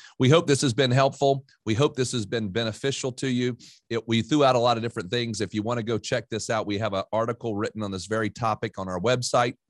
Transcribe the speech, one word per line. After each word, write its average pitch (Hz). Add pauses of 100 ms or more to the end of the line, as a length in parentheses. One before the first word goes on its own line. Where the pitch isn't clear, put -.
(200)
We 127
hope 170
this 139
has 131
been 127
helpful. 139 (200)
We 110
hope 147
this 127
has 113
been 107
beneficial 117
to 135
you. 123 (320)
It, 117
we 117
threw 143
out 131
a 120
lot 117
of 113
different 110
things. 113
If 95
you 107
wanna 120
go 113
check 117
this 107
out, 107
we 101
have 107
an 95
article 113
written 107
on 101
this 92
very 110
topic 110
on 95
our 90
website. 123 (160)